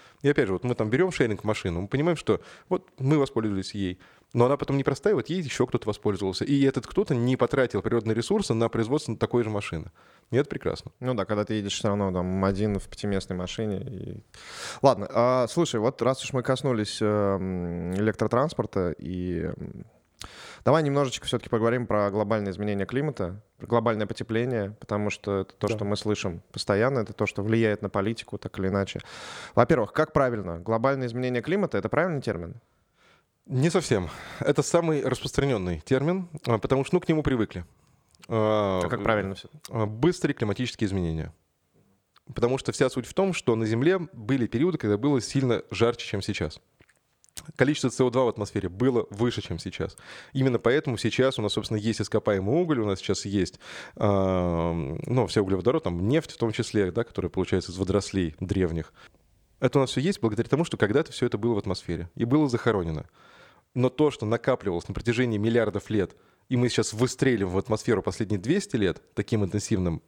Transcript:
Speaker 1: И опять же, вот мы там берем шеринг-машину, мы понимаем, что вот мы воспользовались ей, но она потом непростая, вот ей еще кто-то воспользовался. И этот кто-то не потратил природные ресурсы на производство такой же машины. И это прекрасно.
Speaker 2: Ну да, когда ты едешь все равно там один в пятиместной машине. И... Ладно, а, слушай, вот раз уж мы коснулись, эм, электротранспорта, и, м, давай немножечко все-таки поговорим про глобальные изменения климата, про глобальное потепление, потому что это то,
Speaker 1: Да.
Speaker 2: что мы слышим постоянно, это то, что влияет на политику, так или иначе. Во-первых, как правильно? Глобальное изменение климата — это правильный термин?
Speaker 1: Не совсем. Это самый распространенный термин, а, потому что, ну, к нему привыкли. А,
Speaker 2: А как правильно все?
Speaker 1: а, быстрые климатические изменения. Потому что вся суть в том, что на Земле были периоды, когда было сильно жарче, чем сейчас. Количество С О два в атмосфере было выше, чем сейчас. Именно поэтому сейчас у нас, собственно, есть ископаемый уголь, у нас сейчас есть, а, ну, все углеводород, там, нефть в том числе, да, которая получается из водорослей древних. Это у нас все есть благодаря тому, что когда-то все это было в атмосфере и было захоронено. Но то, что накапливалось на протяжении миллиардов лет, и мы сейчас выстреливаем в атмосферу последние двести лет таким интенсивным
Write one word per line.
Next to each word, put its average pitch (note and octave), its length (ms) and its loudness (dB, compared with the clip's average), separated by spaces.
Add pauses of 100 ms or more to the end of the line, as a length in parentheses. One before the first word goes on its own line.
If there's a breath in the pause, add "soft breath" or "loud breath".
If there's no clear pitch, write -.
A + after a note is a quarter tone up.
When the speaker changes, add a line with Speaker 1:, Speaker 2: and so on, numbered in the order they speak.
(220 loud breath)
Speaker 1:
И C#3 60 2
опять C#3+ 200 4
же, F#2+ 60 0
вот F#2 120 -2
мы B2 100 0
там A2 140 0
берем D#3+ 200 2
шеринг-машину, G#2 720 0
мы G2+ 60 -6
понимаем, D#3 300 0
что - 240 0 (260 loud breath)
вот - 220 -2 (100)
мы C#3 180 4
воспользовались G#2+ 560 0
ей, F#2+ 240 -4 (360 soft breath)
но A#2+ 120 6
она C#3 120 2
потом - 200 -2
непростая, D3 380 2
вот B2 140 -2
ей F3+ 120 -2
еще B2 240 0
кто-то - 220 -2
воспользовался. G2 560 -2
И C#3 200 2
этот C3 220 2
кто-то F#3+ 300 0
не B2 220 2
потратил A#2+ 440 2
природные A2+ 320 0
ресурсы D#3+ 400 0
на A2+ 140 2
производство A#2 480 0
такой A#2+ 300 2
же A2 40 -4
машины. G2+ 400 -6 (420 soft breath)
И A2 40 -2
это C#3+ 140 2
прекрасно. - 500 -6
Speaker 2:
Ну B2+ 140 -2
да, G2+ 100 0
когда G#2 220 0
ты A2 80 -4
едешь G2+ 260 -2
все - 80 0
равно G2+ 240 2
там F2+ 320 0
один G2 340 2
в - 120 -8
пятиместной F#2+ 480 -4
машине. F#2+ 420 -4
И... - 380 -10 (640 loud breath)
Ладно, A2+ 280 4
а, B2 380 4
слушай, D3+ 320 0
вот B2 220 0
раз B2+ 240 2
уж - 80 -8
мы B2 100 0
коснулись, B2 580 0
эм, F#2 920 0
электротранспорта, G#2+ 1080 0
и, F2+ 440 -4
м, - 420 -8 (800 loud breath)
давай D#3 180 6
немножечко C#3 440 0
все-таки - 220 -2
поговорим A#2 380 2
про G#2 240 2
глобальные G#2 400 0
изменения G2 340 -2
климата, G#2+ 560 -4 (180)
про - 80 -12
глобальное A2 400 0
потепление, A2 720 -4
потому G#2 320 -2
что G2 300 -2
это - 140 -10
то, G#2 120 -4
Speaker 1:
Да. A2 80 0
Speaker 2:
что G#2 100 -4
мы G#2 100 0
слышим G2 460 -4 (100)
постоянно, A#2+ 480 0
это G2+ 140 -6
то, G#2+ 140 -2
что - 160 -6
влияет A2 400 2
на G2 60 -4
политику, G#2 480 -4
так - 220 -10
или F#2+ 80 0
иначе. G2 320 -2 (540 loud breath)
Во-первых, A#2+ 400 4
как D#3 180 2
правильно? G#2+ 480 0
Глобальное A#2+ 480 0
изменение B2 360 -2
климата — F3 340 0
это G2 100 -2
правильный D3+ 340 0
термин? F2 340 -6 (920 soft breath)
Speaker 1:
Не C#3 240 0
совсем. A2+ 400 0 (300 loud breath)
Это C#3 240 2
самый D#3+ 400 2
распространенный A#2 840 0
термин, E3+ 420 0 (200)
а, A#2 100 4
потому C3 260 2
что, - 120 0
ну, F3 40 6
к - 80 -2
нему D#3 140 4
привыкли. A2 420 0 (640)
А, G#2+ 560 2
Speaker 2:
А E2+ 60 0
как G2+ 140 -4
правильно G2+ 320 0
все? - 140 -20 (200)
Speaker 1:
а, A2+ 160 0
быстрые C3 480 0
климатические A2 540 -2
изменения. E2 440 -2 (1000)
Потому B2 240 0
что - 140 -4
вся C3 180 2
суть A#2+ 160 -4
в - 80 -14
том, F#3+ 200 2
что A#2 220 2
на A2+ 120 0
Земле C#3 320 4 (140)
были A#2 340 0
периоды, D#3 320 0
когда G#2 180 2
было C3 240 2
сильно B2+ 480 0
жарче, A#2 380 0
чем G2+ 160 -4
сейчас. - 360 -4 (960)
Количество C3+ 340 2
С - 120 -2
О B2+ 80 4
два B2+ 140 2
в A#2+ 60 2
атмосфере G2+ 380 -4
было A2+ 440 0
выше, A#2 320 -2
чем E2 160 -8
сейчас. - 360 -8 (380 loud breath)
Именно C3 240 2
поэтому B2 400 2
сейчас B2+ 400 2
у A2+ 60 -2
нас, G#2 100 0
собственно, A2 240 -2
есть G#2+ 240 -2
ископаемый G2+ 540 0
уголь, D#3+ 240 2
у G#2+ 80 0
нас F#2+ 100 0
сейчас - 280 -4
есть, G2 340 0 (360 loud breath)
а, F2+ 800 2
ну, E2+ 540 -2
все G#2+ 160 2
углеводород, F#2+ 400 0
там, F2 240 -2
нефть D3 240 0
в - 60 -18
том A2+ 140 0
числе, G#2 400 0
да, A2+ 120 -2
которая - 260 -4
получается F#2+ 420 -2
из F2 60 -10
водорослей F#2 640 0
древних. E2+ 520 0 (680 loud breath)
Это B2+ 180 2
у C3+ 40 6
нас B2+ 100 0
все C3 100 0
есть F#3+ 200 0
благодаря A2+ 280 0
тому, D#3 160 2
что - 120 -6
когда-то A#2 340 2
все - 160 0
это A#2 100 -2
было A#2 160 0
в G#2 60 2
атмосфере F2+ 560 -4
и A#2 100 -2
было C#3+ 240 2
захоронено. G2 560 0 (680 soft breath)
Но B2+ 140 4
то, D3+ 200 2
что A#2 160 -6
накапливалось G#2 640 0
на G2 60 -8
протяжении A#2 440 0
миллиардов G#2+ 520 2
лет, G2+ 260 0 (320 soft breath)
и C3 80 0
мы A#2+ 140 4
сейчас - 240 0
выстреливаем A2+ 600 2
в F#2+ 40 2
атмосферу G#2+ 440 0
последние G2+ 380 -2
двести C#3 380 0
лет F#2+ 240 0 (120)
таким G#2+ 300 0
интенсивным F#2 640 0